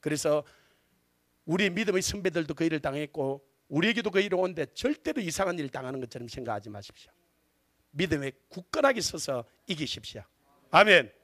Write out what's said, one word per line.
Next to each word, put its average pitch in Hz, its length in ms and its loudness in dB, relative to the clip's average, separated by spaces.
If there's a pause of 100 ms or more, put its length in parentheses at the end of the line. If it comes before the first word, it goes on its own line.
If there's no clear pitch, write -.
그래서 151 420 0 (1000)
우리 175 260 2
믿음의 190 320 0
선배들도 170 520 -4
그 165 100 -2
일을 156 160 0
당했고 143 640 -4 (220)
우리에게도 190 420 0
그 190 100 2
일이 202 140 0
오는데 180 400 -2
절대로 302 460 -2
이상한 175 380 -2
일을 139 100 -4
당하는 131 320 -8
것처럼 120 260 -10
생각하지 113 440 -8
마십시오. - 420 -18 (800)
믿음에 143 400 -2 (160)
굳건하게 269 520 0
서서 135 440 -4 (240)
이기십시오. 139 540 -6 (480)
아멘. 170 420 8 (120)